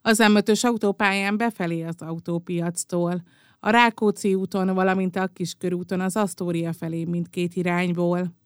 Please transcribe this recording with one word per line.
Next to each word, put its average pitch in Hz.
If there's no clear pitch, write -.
az 220
M 214
ötös 208
autópályán 202
befelé 175
az 165
autópiactól, 170
a -
Rákóczi 220
úton, 190
valamint 185
a 190
Kiskörúton 180
az 190
Asztória 170
felé 165
mindkét 175
irányból. 175